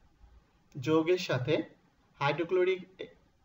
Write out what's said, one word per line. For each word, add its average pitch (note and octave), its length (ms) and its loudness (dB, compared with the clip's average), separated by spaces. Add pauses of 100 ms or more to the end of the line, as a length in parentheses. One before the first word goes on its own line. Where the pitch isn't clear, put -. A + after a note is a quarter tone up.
(760)
যৌগের D#3+ 540 2
সাথে C#3+ 260 0 (640)
হাইড্রোক্লোরিক F3+ 600 0 (640)